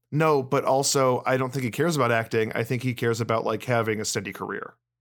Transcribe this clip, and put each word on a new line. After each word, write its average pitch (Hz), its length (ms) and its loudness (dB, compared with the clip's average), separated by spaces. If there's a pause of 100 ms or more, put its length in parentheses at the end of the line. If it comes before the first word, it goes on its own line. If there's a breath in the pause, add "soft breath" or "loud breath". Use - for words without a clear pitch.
(100)
No, 151 320 4
but 127 240 0
also, 135 580 2
I 127 140 2
don't 127 120 -2
think 127 140 -4
he 120 60 -2
cares 156 260 0
about 120 160 4
acting. 113 420 0
I 117 100 -2
think 123 180 -4
he 131 100 -2
cares 117 300 0
about, 113 240 0
like, 110 180 -4
having 113 360 0
a 107 40 -4
steady 101 300 -6
career. 101 400 -10 (260)